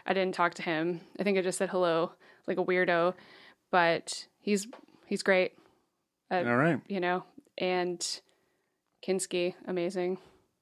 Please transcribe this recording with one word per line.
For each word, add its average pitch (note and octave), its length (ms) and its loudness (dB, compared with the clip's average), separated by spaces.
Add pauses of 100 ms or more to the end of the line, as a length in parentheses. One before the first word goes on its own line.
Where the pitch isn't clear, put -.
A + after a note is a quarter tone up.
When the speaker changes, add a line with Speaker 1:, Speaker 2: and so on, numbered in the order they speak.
Speaker 1:
I F#3+ 80 0
didn't F#3+ 180 0
talk F3 220 0
to - 80 -10
him. E3 380 -2 (180)
I G3 40 -4
think G3 140 2
I F#3 60 2
just F3+ 160 -4
said F#3+ 100 0
hello, F3 440 0 (340)
like F#3 100 -2
a F3+ 80 0
weirdo. F3+ 480 2 (580)
But E3+ 540 2 (140)
he's, G3+ 260 0 (400)
he's G3+ 160 -6
great. F#3 300 2 (800)
Uh, F3+ 160 2
Speaker 2:
All A#2+ 100 4
right. D3 300 2
Speaker 1:
you G3 120 -4
know, F3+ 240 -2 (320)
and F3+ 480 -2 (1000)
Kinski, F3+ 480 -2 (140)
amazing. F#3 500 -2 (440)